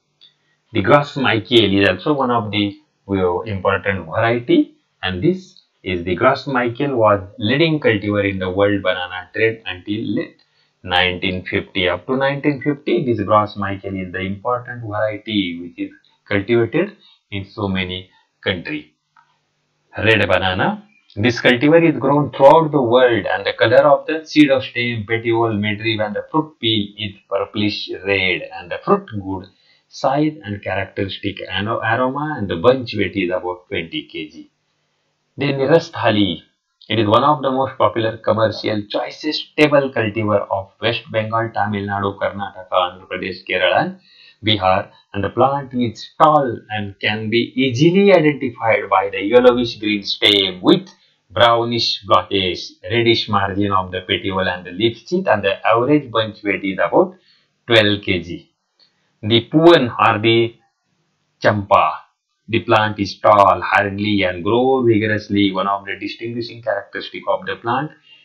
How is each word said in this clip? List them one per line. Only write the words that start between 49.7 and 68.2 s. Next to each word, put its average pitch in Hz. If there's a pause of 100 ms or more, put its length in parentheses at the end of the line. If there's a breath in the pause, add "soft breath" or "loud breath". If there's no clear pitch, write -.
green 104
stem 98
with 151 (440 soft breath)
brownish 117
blotches, 98
reddish 117
margin 98
of 92
the 92
petiole 95
and 90
the 90
leaf 110
sheath, -
and 104
the 98
average 123
bunch 110
weight 98
is 95
about 135 (500 soft breath)
twelve 104
K 92
G. 82 (720)
The 113
Puan 156
or 107
the 113 (880)
Champa, 98 (540)
the 113
plant 107
is 98
tall, 98
hardy, 101
and 90
grow 127
vigorously. 104
One 95
of 101
the 98
distinguishing 117
characteristic 101
of 98
the 95
plant 117 (320 soft breath)